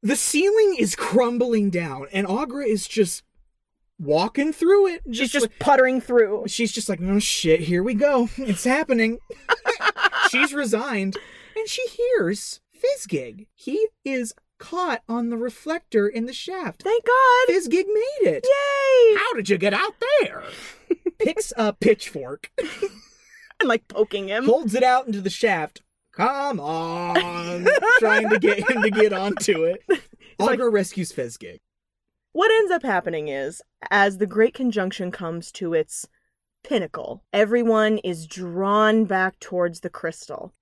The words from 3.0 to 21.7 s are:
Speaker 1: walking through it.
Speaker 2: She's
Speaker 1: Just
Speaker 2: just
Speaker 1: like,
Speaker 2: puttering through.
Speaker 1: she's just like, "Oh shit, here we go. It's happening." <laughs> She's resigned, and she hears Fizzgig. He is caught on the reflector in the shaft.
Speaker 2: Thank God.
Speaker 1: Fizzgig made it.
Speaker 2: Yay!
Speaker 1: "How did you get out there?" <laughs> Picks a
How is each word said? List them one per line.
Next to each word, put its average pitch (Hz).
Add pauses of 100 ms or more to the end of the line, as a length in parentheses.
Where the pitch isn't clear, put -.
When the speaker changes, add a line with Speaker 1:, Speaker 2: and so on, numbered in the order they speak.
Speaker 1:
walking 190
through 392
it. 339
Speaker 2:
She's 233
Speaker 1:
Just 254
Speaker 2:
just 262
Speaker 1:
like, -
Speaker 2:
puttering 262
through. 220
Speaker 1:
she's 226
just -
like, 175
"Oh 196
shit, 160
here 175
we 247
go. 247
It's 220
happening." 247 (300)
<laughs> -
She's 277
resigned, 220 (380)
and 440
she -
hears 403 (180)
Fizzgig. 196
He 415 (160)
is 254 (260)
caught 330
on 233
the 233
reflector 233
in 226
the 254
shaft. 359
Speaker 2:
Thank 453
God. 508
Speaker 1:
Fizzgig 359
made 453
it. -
Speaker 2:
Yay! 539
Speaker 1:
"How 440
did 220
you 196
get 196
out 392 (260)
there?" - (380)
<laughs> -
Picks 415
a 214